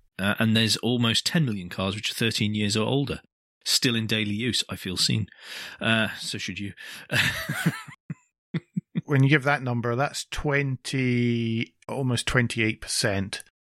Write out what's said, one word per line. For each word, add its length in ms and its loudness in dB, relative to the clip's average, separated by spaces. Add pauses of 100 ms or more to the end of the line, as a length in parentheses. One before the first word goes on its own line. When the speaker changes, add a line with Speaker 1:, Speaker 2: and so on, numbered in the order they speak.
(180)
Speaker 1:
Uh, 200 0
and 200 4
there's 200 2
almost 480 0
ten 200 2
million 240 -4
cars 260 -2
which 160 -6
are 40 -12
thirteen 380 0
years 220 0
or 120 2
older. 340 -2 (440)
Still 300 2
in 120 0
daily 260 0
use. 360 0
I 60 -8
feel 220 -6
seen. 300 0 (520)
Uh, 300 2 (100)
so 180 -8
should 220 -8
you. 140 -8 (360)
<laughs> 40 -2 (1900)
Speaker 2:
When 180 6
you 60 6
give 140 6
that 200 2
number, 320 0
that's 300 0
twenty, 1500 0 (140)
almost 400 -2
twenty-eight 520 2
percent, 640 -2 (340)